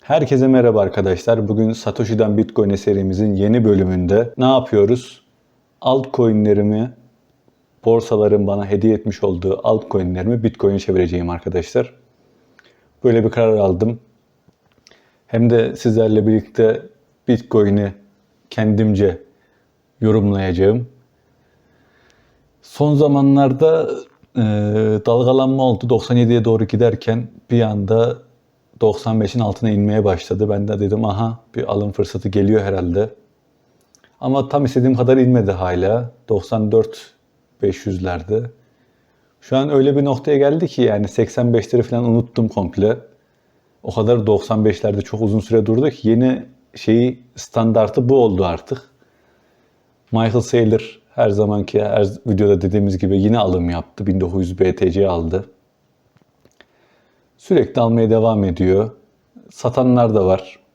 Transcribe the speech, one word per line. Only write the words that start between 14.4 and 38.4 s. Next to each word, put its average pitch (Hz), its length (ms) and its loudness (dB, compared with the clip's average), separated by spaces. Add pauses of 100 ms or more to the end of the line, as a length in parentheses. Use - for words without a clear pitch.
Hem 117 220 2
de 117 260 2
sizlerle 110 520 2
birlikte 110 540 0 (460)
Bitcoin'i 104 680 0 (560)
kendimce 104 720 0 (800)
yorumlayacağım. 101 840 0 (1700)
Son 147 340 -2
zamanlarda, 139 960 2 (460)
e, 123 60 -2 (640)
dalgalanma 131 580 2
oldu. 123 260 0
Doksan 120 260 0
yediye 120 300 2
doğru 113 200 2
giderken 113 600 -2 (240)
bir 117 100 2
anda 110 560 0 (640)
doksan 110 400 0
beşin 107 180 -4
altına 110 300 -2
inmeye 104 340 0
başladı. 98 460 -2
Ben 101 180 -2
de 104 120 -4
dedim, 104 260 -2
"Aha, 113 340 -4 (160)
bir 117 160 -6
alım 104 200 -4
fırsatı 98 380 -6
geliyor 101 320 0
herhalde." 98 480 -4 (1120)
Ama 135 300 -2
tam 143 160 -2
istediğim 127 300 2
kadar 127 220 2
inmedi 123 340 2
hala. 95 600 -2 (180)
Doksan 107 420 -2
dört - 420 -2 (480)
beş 98 240 -4
yüzlerde. 92 680 -6 (880)